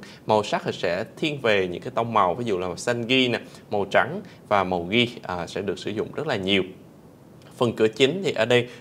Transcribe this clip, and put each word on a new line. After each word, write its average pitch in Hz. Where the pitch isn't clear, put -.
màu 107
sắc -
thì 120
sẽ 92
thiên 147
về 101
những 87
cái 131
tông 117
màu, 95
ví 120
dụ 104
là 90
màu 87
xanh 120
ghi 131
nè, 113
màu 101
trắng 113
và 101
màu 92
ghi, 117
à, 87
sẽ 90
được 98
sử 98
dụng 104
rất 143
là 139
nhiều. 95
Phần 120
cửa 110
chính 139
thì 143
ở 110
đây 123